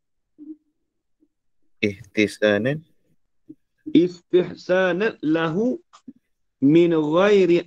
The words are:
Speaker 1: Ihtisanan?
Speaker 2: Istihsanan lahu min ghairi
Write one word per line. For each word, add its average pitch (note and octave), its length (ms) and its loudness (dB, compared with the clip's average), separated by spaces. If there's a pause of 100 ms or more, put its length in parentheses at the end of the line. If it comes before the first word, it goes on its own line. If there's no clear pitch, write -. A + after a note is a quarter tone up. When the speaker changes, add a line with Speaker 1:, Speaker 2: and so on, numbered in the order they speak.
(1800)
Speaker 1:
Ihtisanan? G#2+ 960 -2 (1120)
Speaker 2:
Istihsanan F3+ 1300 -2
lahu E3 560 -2 (840)
min E3 360 4
ghairi E3+ 720 2